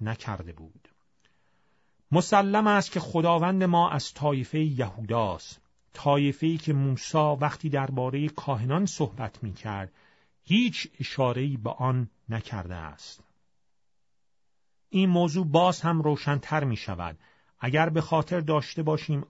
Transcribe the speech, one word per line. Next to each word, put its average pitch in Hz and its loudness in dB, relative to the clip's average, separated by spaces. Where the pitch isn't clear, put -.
نکرده 104 -6
بود. 80 -20
مسلم 202 4
است 202 4
که 180 -2
خداوند 170 2
ما 170 4
از - -4
طایفه 143 0
یهوداست، 113 -2
طایفه‌ای 143 2
که 156 -2
موسی 143 0
وقتی 151 -2
درباره 135 -2
کاهنان 139 -2
صحبت - -6
می‌کرد، 98 -6
هیچ 208 0
اشاره‌ای 131 -2
به 113 -6
آن 127 -2
نکرده 104 -6
است. - -14
این 190 4
موضوع 175 2
باز 165 4
هم 165 0
روشن‌تر 147 0
می‌شود 87 -6
اگر 151 2
به 160 0
خاطر 160 0
داشته 156 -2
باشیم 151 -2